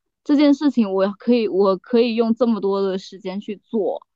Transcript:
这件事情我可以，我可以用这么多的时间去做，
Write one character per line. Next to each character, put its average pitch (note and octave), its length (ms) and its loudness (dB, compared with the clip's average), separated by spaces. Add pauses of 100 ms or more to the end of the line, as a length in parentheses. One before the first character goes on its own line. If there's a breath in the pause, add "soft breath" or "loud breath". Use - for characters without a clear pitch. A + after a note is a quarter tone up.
(240)
这 D4 100 0
件 C#4+ 180 4
事 D4 200 0
情 G3+ 200 0
我 F#3+ 240 0
可 - 160 -2
以， A#3 140 2
我 F#3+ 300 2
可 A3+ 240 0
以 A#3 160 0
用 A3+ 180 0
这 A#3 140 0
么 G#3+ 120 0
多 G3 220 -2
的 F#3+ 160 -2
时 F#3+ 220 -16
间 G3 200 -8
去 G3+ 160 -12
做， F3 480 -6 (120)